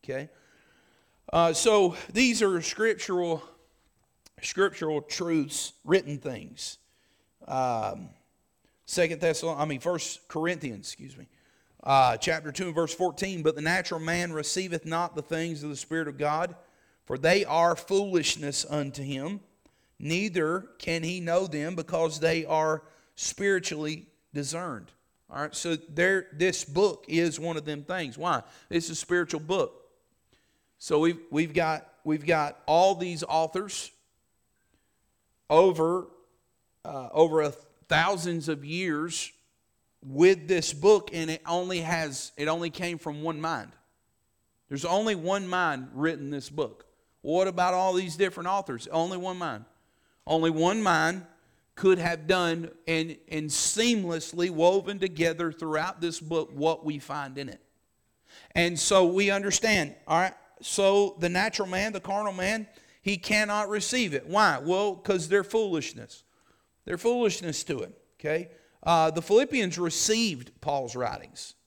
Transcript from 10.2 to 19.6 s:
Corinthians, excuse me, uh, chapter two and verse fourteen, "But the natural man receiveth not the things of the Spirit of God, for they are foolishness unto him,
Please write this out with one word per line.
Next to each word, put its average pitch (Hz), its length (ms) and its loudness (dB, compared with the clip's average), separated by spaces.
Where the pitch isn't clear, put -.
Corinthians, 156 600 -4
excuse - 300 -14
me, 127 100 -20
uh, 131 340 4
chapter 156 340 -4
two 185 160 -6
and 160 80 -6
verse 165 180 0
fourteen, 185 480 -4
"But 156 140 2
the 147 60 -10
natural 170 380 -2
man 170 320 -2
receiveth 165 540 -4
not 165 300 -4
the 147 60 -6
things 160 420 -6
of 151 60 -8
the 147 60 -8
Spirit 160 320 -4
of 139 100 -10
God, 156 380 -2
for 131 120 -6
they 180 280 4
are 165 300 4
foolishness 170 960 0
unto 143 340 -4
him, 143 360 -6